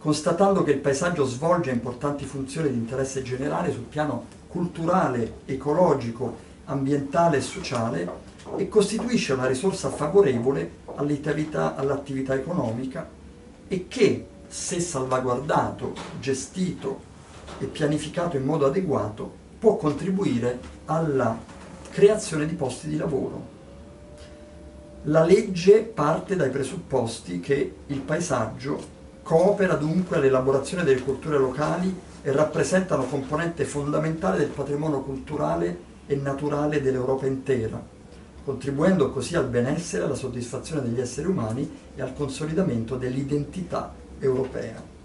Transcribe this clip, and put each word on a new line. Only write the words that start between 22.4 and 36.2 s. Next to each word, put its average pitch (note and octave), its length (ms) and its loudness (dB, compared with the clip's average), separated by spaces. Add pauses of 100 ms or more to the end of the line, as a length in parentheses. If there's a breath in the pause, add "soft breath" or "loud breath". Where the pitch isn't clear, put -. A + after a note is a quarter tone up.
di E3 100 -4
posti C#3+ 340 -6
di D3+ 80 -2
lavoro. - 540 -4 (1500 loud breath)
La D#3+ 200 6
legge F#3+ 560 8
parte F3 560 0
dai C#3+ 140 2
presupposti A#2 880 -2
che C#3 360 0 (120)
il C#3 120 -4
paesaggio C3 920 -4 (320)
coopera F3+ 520 6
dunque E3 420 0
all'elaborazione C3+ 680 4
delle C3+ 180 6
culture C#3 360 -2
locali D#3 600 0 (240 loud breath)
e C#3 120 0
rappresenta D3+ 600 2
una C3+ 100 0
componente D3 580 -2
fondamentale D#3 760 0
del C#3+ 120 2
patrimonio C#3+ 520 -2
culturale E3 880 -4 (140)
e C#3+ 120 0
naturale C#3+ 640 0